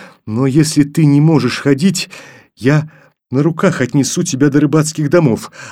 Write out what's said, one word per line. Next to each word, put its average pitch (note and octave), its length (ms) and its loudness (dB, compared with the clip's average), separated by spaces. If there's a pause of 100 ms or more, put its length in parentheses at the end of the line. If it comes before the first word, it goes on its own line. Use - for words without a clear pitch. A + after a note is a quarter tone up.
(260)
Но A2+ 200 -2
если D#3 380 2
ты - 220 0
не C#3+ 140 4
можешь D3 380 2
ходить, C#3+ 500 0 (480)
я D3 320 0 (440)
на C3 100 0
руках E3 380 -2
отнесу B2+ 420 -2
тебя C#3 260 0
до C#3+ 120 2
рыбацких D3+ 500 0
домов, D3 400 0 (220)